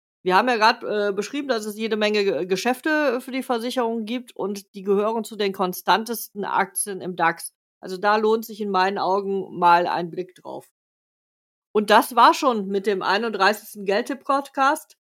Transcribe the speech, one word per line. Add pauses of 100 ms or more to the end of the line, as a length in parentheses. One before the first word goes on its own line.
(240)
Wir
haben
ja
grad,
äh,
beschrieben,
dass
es
jede
Menge
Ge-,
Geschäfte
für
die
Versicherung
gibt
und
die
gehören
zu
den
konstantesten
Aktien
im
dax. (260)
Also
da
lohnt
sich
in
meinen
Augen
mal
ein
Blick
drauf. (1080)
Und
das
war
schon
mit
dem
einunddreißigsten
Geldtipp-Podcast. (220)